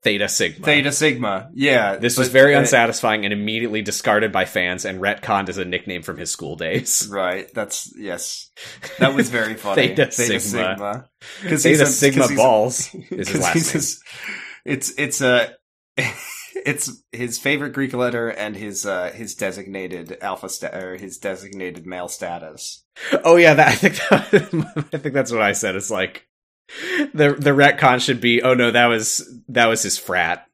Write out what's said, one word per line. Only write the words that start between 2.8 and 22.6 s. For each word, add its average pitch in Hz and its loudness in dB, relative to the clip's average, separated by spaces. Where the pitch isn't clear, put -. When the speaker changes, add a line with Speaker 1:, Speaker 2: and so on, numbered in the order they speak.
Speaker 1:
and 101 -2
immediately 107 -4
discarded 104 0
by 95 0
fans 90 -4
and 92 -6
retconned 98 -2
as 90 -8
a 95 -4
nickname 90 -6
from 80 -12
his 80 -10
school 78 -10
days. 95 -4
Speaker 2:
Right, 95 -4
that's, - -8
yes. - -10
That 135 2
was 139 0
very 113 -2
Speaker 1:
<laughs> - -14
Speaker 2:
funny. 107 0
Speaker 1:
Theta 120 0
Speaker 2:
Theta 117 0
Speaker 1:
Sigma. - -2
Speaker 2:
Sigma. 98 -4
'Cause 151 0
Speaker 1:
Theta 160 6
Speaker 2:
he's 156 6
a, 135 6
Speaker 1:
Sigma 135 2
Speaker 2:
'cause 127 4
he's 139 0
a, 110 6
Speaker 1:
Balls 120 2
Speaker 2:
<laughs> - -
Speaker 1:
is - -16
his 185 -6
Speaker 2:
'cause 170 -2
Speaker 1:
last 160 2
Speaker 2:
he's 165 0
Speaker 1:
name. 170 0
Speaker 2:
a - -
s-, - -6
it's, 135 -4
it's 147 -4
a, 123 2
<laughs> 123 -2
it's 139 -6
his 117 -6
favorite 147 -2
Greek 135 -4
letter 120 -2
and 107 -8
his, 98 -10
uh, 92 -4
his 113 -12
designated 95 -10
alpha 95 -8
sta-, - -10
or 92 -10
his 95 -16
designated 92 -10
male 90 -10
status. 85 -12